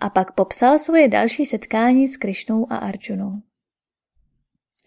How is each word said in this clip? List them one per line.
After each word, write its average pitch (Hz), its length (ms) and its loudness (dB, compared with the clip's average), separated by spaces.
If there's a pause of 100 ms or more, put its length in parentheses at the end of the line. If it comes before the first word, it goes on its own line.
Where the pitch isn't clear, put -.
a 202 100 -4
pak 185 240 -2
popsal 247 440 2
svoje 320 300 4
další 220 380 0
setkání 247 600 2
s 262 80 -8
Krišnou 220 560 -4
a - 40 -6
Arjunou. 196 560 -8 (1500)